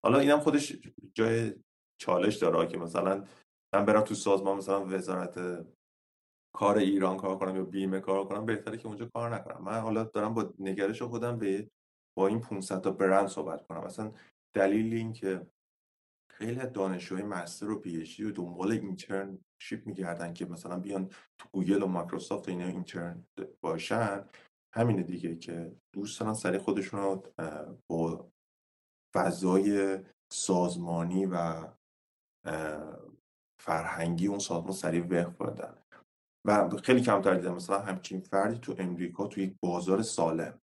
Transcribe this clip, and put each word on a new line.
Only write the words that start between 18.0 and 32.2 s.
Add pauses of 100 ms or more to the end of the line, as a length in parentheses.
اچ
دی
و
دنبال
اینترنشیپ
می‌گردن
که
مثلاً
بیان (320)
تو
گوگل
و
مایکروسافت
و
اینا
اینترن (400)
باشن، (500)
همینه
دیگه،
که (180)
دوست
دارن
سریع
خودشون
رو، (160)
اه، (140)
با (840)
فضای (340)
سازمانی
و، (1120)